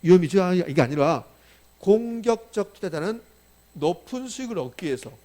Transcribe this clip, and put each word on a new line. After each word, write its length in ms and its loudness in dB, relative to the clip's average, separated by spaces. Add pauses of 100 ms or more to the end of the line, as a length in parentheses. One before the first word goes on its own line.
위험이 260 6
좋아요. 380 2
이게 140 0
아니라 440 0 (540)
공격적 920 -2
투자자는 480 -6 (520)
높은 540 -4
수익을 300 -10
얻기 300 -10
위해서 240 -6 (140)